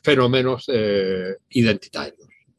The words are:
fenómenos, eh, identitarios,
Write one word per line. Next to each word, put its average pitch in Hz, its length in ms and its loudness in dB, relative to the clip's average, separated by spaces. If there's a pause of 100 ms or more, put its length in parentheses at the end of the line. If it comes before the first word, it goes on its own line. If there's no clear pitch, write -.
fenómenos, 127 640 2
eh, 98 680 -2 (140)
identitarios, 104 760 -2 (320)